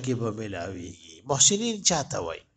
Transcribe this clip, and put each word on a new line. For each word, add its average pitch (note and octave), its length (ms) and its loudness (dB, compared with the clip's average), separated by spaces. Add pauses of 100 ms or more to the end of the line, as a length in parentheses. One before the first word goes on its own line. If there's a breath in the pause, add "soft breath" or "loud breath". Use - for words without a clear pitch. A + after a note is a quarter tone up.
کې B2+ 160 0
به A2+ 120 -2
ملاويږي. F#2 840 -10 (140)
محسنین G#3 540 4
چاته C#3+ 360 2
وای؟ E2 220 -6 (160)